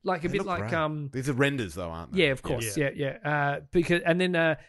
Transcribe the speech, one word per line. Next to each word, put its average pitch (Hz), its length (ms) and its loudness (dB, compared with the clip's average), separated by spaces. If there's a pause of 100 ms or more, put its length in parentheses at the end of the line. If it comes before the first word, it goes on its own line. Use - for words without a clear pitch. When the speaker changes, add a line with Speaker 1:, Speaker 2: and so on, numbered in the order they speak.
Speaker 1:
like, 180 180 -2
a 175 60 0
Speaker 2:
They - 20 0
Speaker 1:
bit 202 80 0
Speaker 2:
look 202 80 -2
Speaker 1:
like, 180 120 -2 (100)
Speaker 2:
great. 175 60 0
Speaker 1:
um, 156 360 -2
Speaker 2:
These 131 180 -4
are 143 40 0
renders, 127 420 0
though, 87 140 -4
aren't 82 240 -8
they? 185 100 4
Speaker 1:
Yeah, 147 80 6
of 127 100 -2
course. 117 360 -4
Speaker 3:
Yeah. 143 180 2
Speaker 1:
Yeah, 135 280 -4
yeah. 147 60 -2
Uh, 147 300 0 (120)
because, 170 320 4
and 170 180 2
then, 180 120 2
uh, 165 220 4 (140)